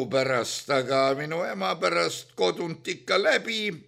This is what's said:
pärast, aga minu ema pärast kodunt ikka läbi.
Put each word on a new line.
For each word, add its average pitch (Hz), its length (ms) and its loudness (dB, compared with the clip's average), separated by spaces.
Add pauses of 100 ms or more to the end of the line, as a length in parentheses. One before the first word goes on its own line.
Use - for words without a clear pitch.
pärast, 127 640 0
aga 135 460 2
minu 160 260 -4
ema 190 320 -2
pärast 170 560 0
kodunt 175 540 -2
ikka 185 340 0
läbi. 214 460 0 (200)